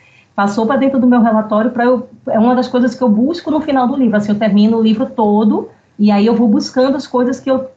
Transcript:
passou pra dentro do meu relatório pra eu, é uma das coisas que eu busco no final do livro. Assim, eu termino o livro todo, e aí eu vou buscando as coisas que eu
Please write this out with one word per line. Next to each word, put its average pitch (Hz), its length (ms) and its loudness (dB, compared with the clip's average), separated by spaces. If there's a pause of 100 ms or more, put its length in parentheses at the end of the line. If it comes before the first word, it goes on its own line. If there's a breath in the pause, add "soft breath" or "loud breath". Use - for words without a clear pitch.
(360 soft breath)
passou 208 320 -2
pra 269 100 0
dentro 269 220 0
do 240 80 2
meu 247 140 4
relatório 214 500 0
pra 240 140 -2
eu, 247 220 0 (200)
é 220 120 -2
uma 247 160 2
das 247 120 -2
coisas 247 280 -2
que - 80 -4
eu 247 60 2
busco 254 420 -2
no 302 100 -2
final 262 260 0
do 269 80 -2
livro. 240 220 0
Assim, 208 140 -2
eu 202 80 0
termino 214 380 2
o 226 40 0
livro 220 260 0
todo, 220 640 0 (280 loud breath)
e 208 140 2
aí 202 140 2
eu 233 100 2
vou 240 120 2
buscando 262 500 0
as 269 100 -10
coisas 247 320 -2
que - 120 -10
eu 262 260 -2